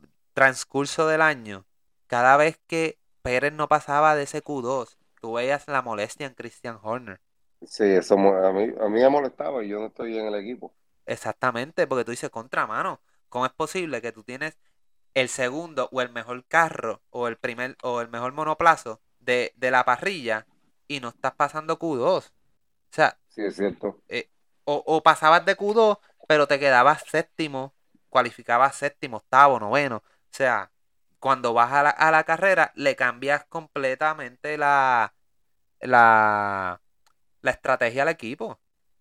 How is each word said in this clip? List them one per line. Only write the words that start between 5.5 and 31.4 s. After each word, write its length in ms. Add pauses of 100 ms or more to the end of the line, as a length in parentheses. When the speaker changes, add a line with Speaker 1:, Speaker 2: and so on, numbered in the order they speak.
Speaker 1:
la 140
molestia 440
en 80
Christian 480
Horner. 380 (460)
Speaker 2:
Sí, 180
eso 320
mo-, 200
a 160
mí, 120 (160)
a 80
mí 120
me 80
molestaba 560
y 40
yo 120
no 60
estoy 320
en 80
el 80
equipo. 400 (320)
Speaker 1:
Exactamente, 800
porque 180
tú 60
dices, 200
"Contra, 360
mano, 340 (280)
¿cómo 180
es 60
posible 500
que 100
tú 100
tienes 340 (580)
el 140
segundo 640
o 100
el 80
mejor 360
carro 640
o 180
el 80
primer 460
o 180
el 80
mejor 240
monoplazo 680 (180)
de, 380
de 140
la 140
parrilla 640 (420)
y 120
no 80
estás 260
pasando 440
Q 180
dos?" 320 (640)
O 40
sea, 240 (100)
Speaker 2:
Sí, 160
es 120
cierto. 520
Speaker 1:
eh, 220 (340)
o, 220
o 160
pasabas 420
de 120
Q 180
dos, 240 (300)
pero 180
te 120
quedabas 520
séptimo, 640 (340)
cualificabas 680
séptimo, 420
octavo, 420
noveno. 380
O 40 (300)
sea, 380 (480)
cuando 340